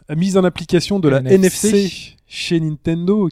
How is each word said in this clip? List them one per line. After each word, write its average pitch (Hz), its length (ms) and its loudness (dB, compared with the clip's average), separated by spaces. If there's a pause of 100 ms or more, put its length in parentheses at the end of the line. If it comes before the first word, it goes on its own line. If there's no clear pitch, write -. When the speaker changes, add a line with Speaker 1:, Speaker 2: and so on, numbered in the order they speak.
Speaker 1:
euh, 151 60 -6
mise 185 220 0
en 185 80 2
application 180 560 -2
de 151 80 2
la 135 80 4
Speaker 2:
N 160 320 4
F - 40 -4
C. - 140 -2
Speaker 1:
N 202 220 2
F - 0 -
C - 220 -16 (160)
chez - 340 -2
Nintendo, 170 720 -2